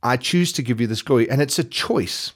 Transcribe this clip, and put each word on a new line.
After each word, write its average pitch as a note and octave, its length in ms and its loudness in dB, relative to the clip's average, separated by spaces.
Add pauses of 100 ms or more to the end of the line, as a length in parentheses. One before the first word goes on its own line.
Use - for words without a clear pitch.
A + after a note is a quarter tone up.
I B2 140 2
choose F3 340 0
to - 100 -4
give A#2 200 -2
you A#2+ 60 0
this A2 160 -4
glory." A#2+ 260 4
And C3+ 120 2
it's C#3+ 160 0
a E3 60 0
choice. - 720 -4